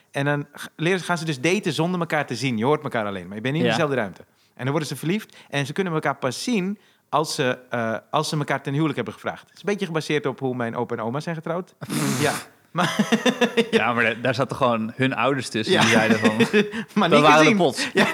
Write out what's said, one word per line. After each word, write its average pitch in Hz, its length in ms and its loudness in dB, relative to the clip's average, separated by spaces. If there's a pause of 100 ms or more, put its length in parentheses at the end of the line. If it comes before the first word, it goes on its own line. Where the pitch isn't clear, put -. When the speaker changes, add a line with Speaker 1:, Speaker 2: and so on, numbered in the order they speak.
(100)
Speaker 1:
En 139 140 -2
dan 147 300 0
g-, - 220 -14
leren 175 220 0
ze, 165 60 -6
gaan 175 140 -2
ze 156 60 -6
dus 147 160 -4
daten 170 320 0
zonder 175 280 -2
elkaar 156 260 -2
te 123 100 -4
zien. 120 220 -2
Je 107 60 0
hoort 147 180 2
elkaar 120 240 -4
alleen, 95 200 -6
maar 101 100 -12
je 107 60 -8
bent 131 120 -2
niet 156 80 0
Speaker 2:
Ja. 120 60 2
Speaker 1:
in 110 60 2
dezelfde 143 220 0
ruimte. 101 260 -4 (320)
En - 80 -12
dan 131 80 -2
worden 147 180 -2
ze 139 80 -8
verliefd 185 400 -4 (140)
en 143 160 -2
ze 143 60 -8
kunnen 190 200 -2
elkaar 151 240 -2
pas - 260 -4
zien 202 360 -2 (300)
als 156 260 0
ze, 127 240 0 (120)
eh, 113 260 -2 (140)
als 151 180 0
ze 160 80 -4
elkaar 151 260 -2
ten 143 100 -6
huwelijk 147 240 0
hebben 107 180 -4
gevraagd. - 280 -8
Het - 120 -20
is - 40 -20
een - 80 -14
beetje 202 200 -2
gebaseerd 151 400 -2
op 131 140 -4
hoe 127 140 -2
mijn 117 220 -4
opa 120 200 -4
en 113 60 -6
oma 120 180 -4
zijn 170 140 -6
getrouwd. 165 440 -8
Speaker 2:
<laughs> 139 420 -4
Speaker 1:
Ja. 143 120 2 (460)
Maar 170 180 0 (440)
<laughs> 233 300 2
Speaker 2:
Ja, 120 220 2
maar 117 120 2
da-, 113 180 2
daar 127 120 2
zaten 123 220 -2
gewoon 117 400 2
hun 131 180 0
ouders 127 340 0
tussen, 120 260 0
Speaker 1:
Ja. 160 60 4
Speaker 2:
die 113 100 4
zeiden 110 280 4
van, 220 180 2
Speaker 1:
<laughs> 214 580 0
Maar 196 140 2
Speaker 2:
"Dat 151 100 6
Speaker 1:
niet 151 100 8
Speaker 2:
waren 151 100 8
de 156 40 8
Speaker 1:
gezien. 208 140 6
Speaker 2:
pots." 160 360 0
Speaker 1:
Ja, 196 220 2